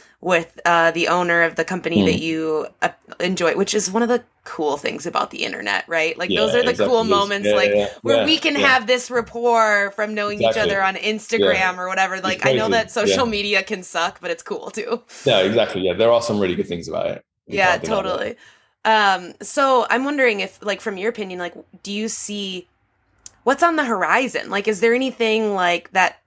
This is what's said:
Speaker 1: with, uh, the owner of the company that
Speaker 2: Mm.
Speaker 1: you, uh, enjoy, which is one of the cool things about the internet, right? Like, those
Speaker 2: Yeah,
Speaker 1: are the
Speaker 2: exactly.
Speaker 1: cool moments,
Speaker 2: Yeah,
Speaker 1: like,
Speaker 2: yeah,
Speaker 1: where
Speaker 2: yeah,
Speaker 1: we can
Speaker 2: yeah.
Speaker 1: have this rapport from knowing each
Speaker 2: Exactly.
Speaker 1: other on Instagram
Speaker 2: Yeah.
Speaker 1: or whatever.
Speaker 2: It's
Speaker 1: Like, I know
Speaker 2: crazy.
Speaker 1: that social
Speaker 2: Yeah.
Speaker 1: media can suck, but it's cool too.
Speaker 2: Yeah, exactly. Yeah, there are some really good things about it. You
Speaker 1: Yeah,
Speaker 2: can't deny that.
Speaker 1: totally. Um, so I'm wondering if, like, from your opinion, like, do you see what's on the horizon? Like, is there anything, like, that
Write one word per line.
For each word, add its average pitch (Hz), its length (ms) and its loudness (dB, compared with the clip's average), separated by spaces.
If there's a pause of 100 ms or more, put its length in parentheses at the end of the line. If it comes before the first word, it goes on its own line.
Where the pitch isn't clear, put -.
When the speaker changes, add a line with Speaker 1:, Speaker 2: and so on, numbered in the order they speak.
(220)
Speaker 1:
with, 165 420 -2
uh, 170 280 4
the 165 180 0
owner 175 340 2
of 160 120 0
the 165 100 -2
company 170 380 0
that 180 120 4
Speaker 2:
Mm. 170 60 -2
Speaker 1:
you, 160 460 -2 (140)
uh, 180 60 2 (320)
enjoy, 175 380 0
which 196 160 0
is 196 180 -2
one 226 100 2
of 240 60 2
the 240 160 0 (220)
cool 147 320 -4
things - 280 -6
about - 260 -2
the - 120 -8
internet, 101 460 -4
right? 160 280 -2
Like, 185 120 -4
those 214 240 0
Speaker 2:
Yeah, 240 60 4
Speaker 1:
are 240 40 4
the 247 60 0
Speaker 2:
exactly. 214 240 0
Speaker 1:
cool 226 100 4
moments, 202 460 0
Speaker 2:
Yeah, 104 60 4
Speaker 1:
like, 104 180 2
Speaker 2:
yeah, 101 160 2 (140)
Speaker 1:
where 113 120 2
Speaker 2:
yeah, 107 100 2
Speaker 1:
we - 120 2
can 294 180 -2
Speaker 2:
yeah. 277 100 2
Speaker 1:
have 247 220 2
this 247 240 0
rapport 226 800 2
from 214 240 -6
knowing 208 240 -4
each 220 80 4
Speaker 2:
Exactly. 220 240 2
Speaker 1:
other 196 100 0
on 190 140 0
Instagram 208 600 0
Speaker 2:
Yeah. 185 240 0
Speaker 1:
or 185 100 -6
whatever. 190 260 0
Speaker 2:
It's 185 80 -8
Speaker 1:
Like, 185 220 -2
I - 80 4
know 220 140 0
Speaker 2:
crazy. 202 40 0
Speaker 1:
that 226 200 0
social 220 340 2
Speaker 2:
Yeah. 226 60 -2
Speaker 1:
media 202 320 0
can 190 200 -8
suck, 175 380 -4
but 175 100 -4
it's 165 120 -8
cool - 280 -8
too. - 320 -6 (220)
Speaker 2:
Yeah, 117 160 4
exactly. 101 400 2
Yeah, 90 140 2
there 113 180 4
are 117 80 4
some 107 180 -2
really 90 160 0
good 101 120 -4
things 85 200 -8
about 82 200 -4
it. - 180 -10 (220)
You 202 100 -6
Speaker 1:
Yeah, 185 140 4
Speaker 2:
can't - 120 -2
deny 214 120 -2
that. 196 80 0
Speaker 1:
totally. 202 320 -6 (500)
Um, 196 560 2
so 262 480 2
I'm 254 160 0
wondering 262 340 2
if, 190 240 -8
like, 196 160 -4
from 202 180 -6
your 202 120 -4
opinion, 196 300 -6
like, 170 160 -8 (280)
do 196 80 -10
you 214 160 -4
see 196 640 -8 (760)
what's 269 200 0
on 339 120 4
the 302 80 2
horizon? 208 640 0
Like, 202 200 -2
is 202 100 -2
there 233 140 4
anything, 226 600 0
like, 175 380 0
that 185 360 0